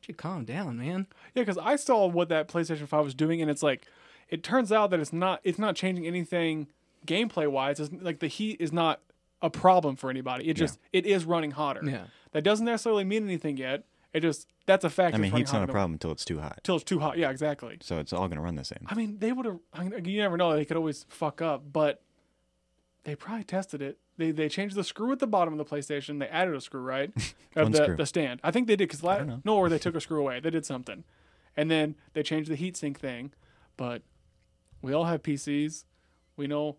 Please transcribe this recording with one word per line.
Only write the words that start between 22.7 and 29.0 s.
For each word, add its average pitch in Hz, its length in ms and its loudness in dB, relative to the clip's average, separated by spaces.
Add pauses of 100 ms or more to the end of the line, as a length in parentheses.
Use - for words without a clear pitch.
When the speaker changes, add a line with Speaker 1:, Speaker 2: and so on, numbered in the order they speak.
Speaker 2:
they 147 100 -6
probably 214 300 -10
tested 185 380 -6
it. 139 160 -8 (180)
They, 160 140 0
they 156 180 2
changed 196 260 -4
the 202 100 -2
screw 233 280 -2
at 269 60 -2
the 269 80 0
bottom 180 260 2
of 151 60 -4
the 147 80 -4 (100)
PlayStation. 147 420 -4
They 135 100 -4
added 165 260 0
a 135 80 -4
screw, - 180 -10
right? 131 340 -4
Speaker 3:
<laughs> - 200 -4 (220)
Speaker 2:
Of 156 80 8
Speaker 3:
One 113 80 4
Speaker 2:
the, 151 120 8
Speaker 3:
screw. 92 120 2
Speaker 2:
the 151 100 2
stand. 135 360 -2
I 160 80 2
think 240 160 2
they 214 100 6
did, 196 120 2
'cause 147 140 -10